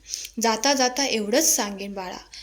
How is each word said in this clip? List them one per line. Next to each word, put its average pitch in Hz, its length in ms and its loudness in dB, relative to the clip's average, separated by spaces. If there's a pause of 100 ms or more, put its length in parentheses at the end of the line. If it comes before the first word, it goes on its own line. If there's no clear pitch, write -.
(420)
जाता 226 320 4
जाता 262 320 2
एवढंच 226 500 2
सांगेन 202 380 -4
बाळा, 185 260 -10 (240)